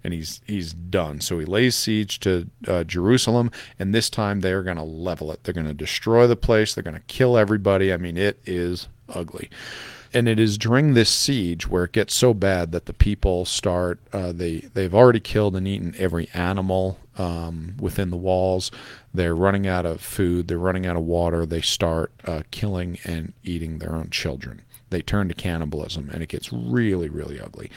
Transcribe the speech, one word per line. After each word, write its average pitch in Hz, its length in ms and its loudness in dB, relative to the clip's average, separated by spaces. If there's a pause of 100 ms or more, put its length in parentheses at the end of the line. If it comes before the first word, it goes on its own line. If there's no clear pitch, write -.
and 90 80 -4
he's, 80 340 -8
he's 87 280 -6
done. 85 480 -4
So 87 160 -4
he 78 80 -4
lays 117 280 2
siege 107 460 -2
to, 90 300 0 (160)
uh, 87 180 0
Jerusalem, 117 640 2 (280)
and 98 160 0
this 113 160 2
time 101 300 0
they're 95 220 0
gonna 87 220 -4
level 80 480 -6
it. - 100 -12
They're 90 120 -6
gonna 78 180 -4
destroy 113 540 4
the 120 100 4
place. 107 380 2
They're - 100 -6
gonna 80 160 -8
kill 123 380 2
everybody. 98 560 4
I - 20 -2
mean, 87 220 -4
it 101 260 0
is 90 440 -4 (200)
ugly. - 400 -10 (640)
And 120 160 4
it 110 100 4
is 107 200 4
during 131 340 4
this 113 160 6
siege 90 580 0
where 90 180 2
it - 80 -6
gets - 220 0
so 123 200 6
bad 90 380 2
that 87 120 -4
the 87 80 -10
people 95 540 2
start, 90 540 -2 (120)
uh, 90 200 -4
they, 85 420 -6
they've 92 200 0
already 117 260 10
killed 104 360 0
and 92 100 -2
eaten 98 300 -4
every 85 380 -2
animal 92 640 0 (200)
um, 85 600 -6
within 95 320 -2
the 90 60 -4
walls. 92 540 0 (420)
They're 85 220 0
running 98 320 2
out 90 180 0
of 82 160 -4
food. 87 480 0
They're 87 100 -2
running 92 280 0
out 87 100 -2
of 82 60 0
water. 85 420 0
They 80 160 -4
start, 82 520 -2 (120)
uh, 80 260 -6
killing 90 540 -4
and 82 280 -6 (100)
eating 80 360 -6
their 80 160 -6
own 80 160 -6
children. 67 520 -6 (280)
They 87 120 -2
turn 101 260 0
to 85 60 -4
cannibalism, 78 760 -6
and 80 120 -8
it 78 60 -8
gets - 240 -10
really, 117 560 0
really 73 320 -10
ugly. - 360 -16